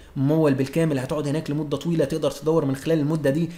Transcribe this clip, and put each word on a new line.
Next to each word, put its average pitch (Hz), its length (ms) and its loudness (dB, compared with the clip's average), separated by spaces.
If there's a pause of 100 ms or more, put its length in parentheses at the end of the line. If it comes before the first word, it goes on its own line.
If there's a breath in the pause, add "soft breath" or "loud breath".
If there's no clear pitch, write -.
(160 loud breath)
ممول 147 380 4
بالكامل، 139 460 0
هتقعد 147 280 -4
هناك 151 220 -2
لمده 147 280 -4
طويله، 160 280 0
تقدر 151 260 -2
تدور 156 340 0
من 135 100 0
خلال 156 240 0
المده 147 300 0
دي 156 280 0